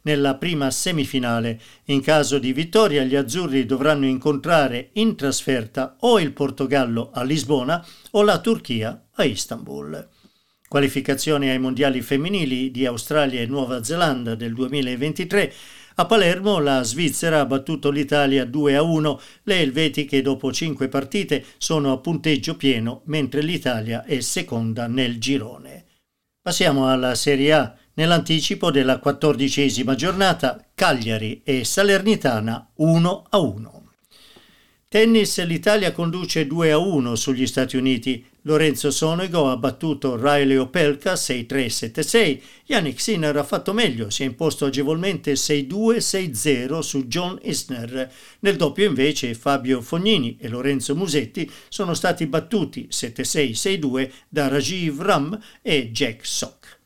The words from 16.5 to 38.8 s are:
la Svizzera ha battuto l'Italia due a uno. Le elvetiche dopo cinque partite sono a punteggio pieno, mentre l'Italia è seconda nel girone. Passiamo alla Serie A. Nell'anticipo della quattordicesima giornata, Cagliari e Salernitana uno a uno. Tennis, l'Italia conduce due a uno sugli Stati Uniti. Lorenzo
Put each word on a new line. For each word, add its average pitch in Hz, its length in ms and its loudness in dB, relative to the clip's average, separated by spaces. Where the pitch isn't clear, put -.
la 139 240 2
Svizzera 156 580 0
ha 135 40 2
battuto 135 440 -2
l'Italia 139 560 2
due 139 320 2
a 147 40 4
uno. 156 380 2
Le 190 160 2
elvetiche 139 640 2
dopo 135 320 -2
cinque 143 340 -4
partite 151 560 -2
sono 147 340 0
a 131 60 0
punteggio 156 580 -2
pieno, 120 520 -2
mentre 147 340 -2
l'Italia 117 640 -4
è 127 160 -2
seconda 117 680 -4
nel 120 320 -2
girone. 135 680 -6
Passiamo 147 480 2
alla 127 260 2
Serie 139 360 2
A. 135 240 2
Nell'anticipo 165 760 2
della 131 280 2
quattordicesima 135 960 0
giornata, 175 760 0
Cagliari 113 680 0
e 131 220 -2
Salernitana 190 1120 2
uno 165 540 2
a 208 100 4
uno. 110 400 -4
Tennis, 214 580 4
l'Italia 170 480 2
conduce 170 540 -2
due 160 240 2
a 151 60 6
uno 147 380 2
sugli 127 320 0
Stati 131 300 0
Uniti. 127 480 0
Lorenzo 151 500 2